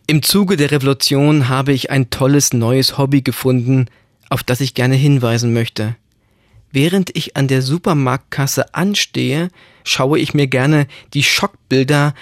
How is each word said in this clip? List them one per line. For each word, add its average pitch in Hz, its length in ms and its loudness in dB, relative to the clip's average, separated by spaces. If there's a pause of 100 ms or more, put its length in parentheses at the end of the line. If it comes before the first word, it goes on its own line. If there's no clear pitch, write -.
Im 151 160 0
Zuge 196 340 0
der 143 140 2
Revolution 139 760 2
habe 135 220 0
ich 131 200 -2
ein 135 180 0
tolles 139 420 2
neues 127 460 0
Hobby 139 240 2
gefunden, 127 640 0 (440)
auf 139 140 -4
das 135 180 -2
ich 131 140 -4
gerne 127 200 2
hinweisen 123 560 2
möchte. 113 460 -2 (760)
Während 175 460 0
ich - 180 -8
an 139 140 0
der 131 120 0
Supermarktkasse 135 1120 -2
anstehe, 165 760 -2 (340)
schaue 143 360 0
ich 135 140 -4
mir 143 140 2
gerne 143 400 2 (260)
die 147 100 -2
Schockbilder 143 1000 0